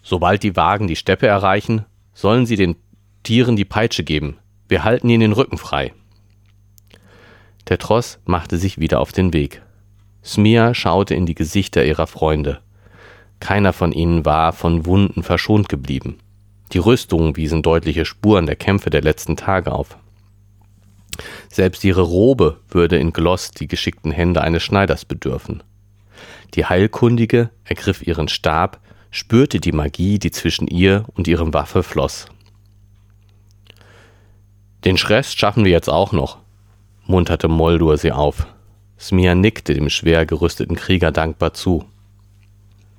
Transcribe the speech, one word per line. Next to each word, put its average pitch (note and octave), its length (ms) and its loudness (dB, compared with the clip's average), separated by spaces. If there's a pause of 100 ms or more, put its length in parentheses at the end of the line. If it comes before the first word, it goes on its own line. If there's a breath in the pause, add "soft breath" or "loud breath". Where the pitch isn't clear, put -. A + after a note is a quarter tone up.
"Sobald F2+ 380 0
die G2 140 -2
Wagen G2 320 0
die D#2 80 -4
Steppe - 300 0
erreichen, G#2 580 0 (280)
sollen A#2 320 2
sie A2+ 120 -2
den F2+ 180 2 (480)
Tieren A#2 320 2
die G2+ 80 0
Peitsche G#2+ 400 -2
geben. D2 340 -4 (300)
Wir F2+ 160 0
halten A2 240 0
ihnen A#2 140 4
den G#2+ 100 4
Rücken A2 260 -2
frei." - 360 -6 (1800 soft breath)
Der F2 80 0
Tross - 480 -2
machte F2 320 -4
sich F#2 220 -4
wieder D#2 200 0
auf C2+ 140 -4
den F#2 180 0
Weg. D2 300 -4 (600)
Smia A2+ 520 2
schaute F#2+ 420 0
in F2+ 100 0
die E2 100 -4
Gesichter D#2+ 500 -2
ihrer D#2 200 0
Freunde. D2+ 540 -2 (800 soft breath)
Keiner G2+ 320 2
von F2 220 -2
ihnen E2+ 320 0
war D#2+ 260 2
von E2+ 340 -2
Wunden F2+ 380 0
verschont G#2 460 0
geblieben. C2+ 480 -6 (560)
Die F2+ 60 2
Rüstungen E2+ 580 0
wiesen D#2 260 -2
deutliche D#2+ 400 0
Spuren G2 420 2
der D2 120 -4
Kämpfe G2 320 0
der D2+ 120 2
letzten D#2 360 -2
Tage F#2 340 -2
auf. - 260 -8 (1500 loud breath)
Selbst F#2 380 -2
ihre F#2 160 4
Robe F2+ 680 2
würde E2+ 300 2
in D#2+ 160 0
Gloss F2 380 0
die D2 180 -12
geschickten - 420 -6
Hände E2+ 300 0
eines D#2+ 220 0
Schneiders - 420 0
bedürfen. - 580 -8 (920 loud breath)
Die E2 100 0
Heilkundige A#2 880 2 (120)
ergriff - 420 -4
ihren D#2+ 220 -2
Stab, - 540 -2 (300 soft breath)
spürte A#2 480 0
die D#2+ 140 -2
Magie, D#2 440 -2
die F2 140 -2
zwischen - 340 -4
ihr F#2+ 480 2
und F2+ 140 -4
ihrem D#2+ 260 0
Waffe D2+ 300 -2
floss. - 420 -4 (2500 soft breath)
"Den F#2 120 2
Schrest - 400 -2
schaffen G#2 280 2
wir F#2+ 60 6
jetzt E2+ 160 2
auch F2 260 0
noch", C#2 260 -4 (640)
munterte F2 420 0
Moldur E2 520 4
sie D#2 120 0
auf. D2 360 -2 (520)
Smia F2+ 360 2
nickte F#2 400 2
dem C#2+ 140 -2
schwer D#2+ 360 2
gerüsteten E2 500 -4
Krieger E2+ 360 0
dankbar D#2+ 420 -2
zu. E2+ 320 -2 (1120)